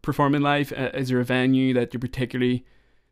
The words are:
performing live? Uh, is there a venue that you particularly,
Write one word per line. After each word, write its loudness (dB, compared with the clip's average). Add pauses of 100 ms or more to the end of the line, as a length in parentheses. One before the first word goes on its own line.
performing 2
live? 0
Uh, -4
is -4
there 2
a 0
venue 2
that 0
you -6
particularly, -2 (460)